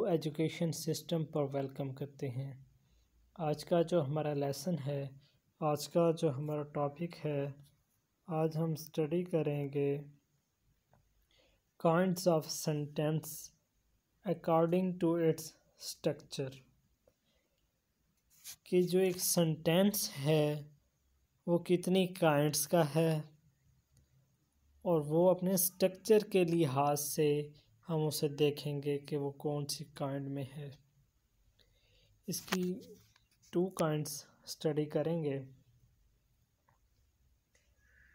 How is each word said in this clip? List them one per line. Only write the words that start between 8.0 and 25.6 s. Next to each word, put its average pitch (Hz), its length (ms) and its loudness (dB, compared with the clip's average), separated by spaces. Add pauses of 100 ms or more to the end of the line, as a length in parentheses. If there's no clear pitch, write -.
आज 160 280 0
हम 160 180 0
स्टडी 160 480 -2
करेंगे 147 680 -2 (1900)
kinds 180 480 2
of 160 240 2
sentence 151 880 -4 (840)
according 170 760 2
to 170 160 2 (160)
its - 200 -12 (280)
structure, - 720 -6 (2000)
कि 180 160 4
जो 180 160 2
एक 185 180 2
सेंटेंस 175 1000 2
है 147 560 2 (760)
वो 170 120 4
कितनी 180 480 2
काइंड्स 151 600 2
का - 160 4
है 160 420 2 (1600)
और 170 180 4
वो 160 260 4
अपने 185 280 2
स्ट्रक्चर 190 640 2 (100)